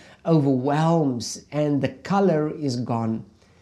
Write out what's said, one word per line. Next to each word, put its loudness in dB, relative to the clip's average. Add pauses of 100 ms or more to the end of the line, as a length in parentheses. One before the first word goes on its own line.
(260)
overwhelms, 2
and 0
the 0
color 0
is -4
gone. -4 (380)